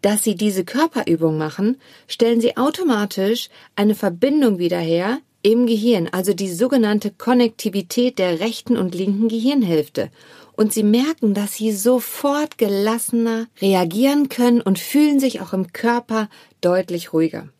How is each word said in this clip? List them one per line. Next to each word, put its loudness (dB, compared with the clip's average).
dass 0
Sie -2
diese -2
Körperübung -2
machen, -2
stellen 0
Sie 0
automatisch -2
eine 2
Verbindung 2
wieder 0
her 0
im 4
Gehirn, 2
also -2
die -2
sogenannte 0
Konnektivität -2
der 0
rechten -2
und -2
linken 0
Gehirnhälfte. 0
Und 2
Sie -2
merken, 2
dass -4
Sie -2
sofort -2
gelassener -2
reagieren 2
können 2
und 0
fühlen 2
sich -2
auch -10
im -4
Körper -2
deutlich -2
ruhiger. -2